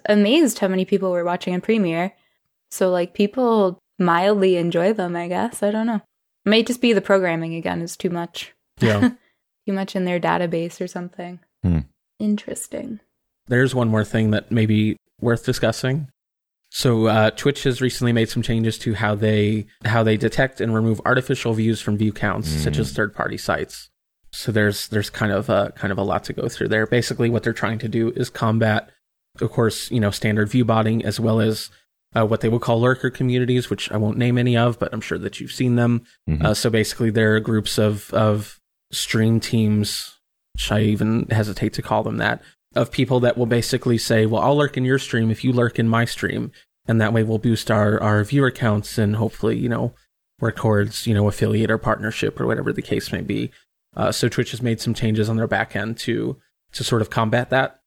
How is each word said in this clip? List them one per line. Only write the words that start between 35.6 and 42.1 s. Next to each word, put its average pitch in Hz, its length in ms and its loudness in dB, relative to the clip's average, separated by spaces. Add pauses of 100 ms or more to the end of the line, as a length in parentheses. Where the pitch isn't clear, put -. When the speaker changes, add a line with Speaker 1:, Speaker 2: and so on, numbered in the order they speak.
Speaker 2:
them. 120 300 2 (240)
Speaker 3:
Mm-hmm. 78 160 0
Speaker 2:
Uh, 107 80 4
so 113 160 0
basically, 113 400 0
there 110 260 4
are 110 60 2
groups 107 360 0
of, 107 360 0
of 107 460 0 (320)
stream 113 480 2
teams, 107 800 0 (360)
which - 180 -6
I 107 100 2
even 107 480 0
hesitate 107 440 -2
to - 80 -6
call 110 220 -2
them 110 140 -6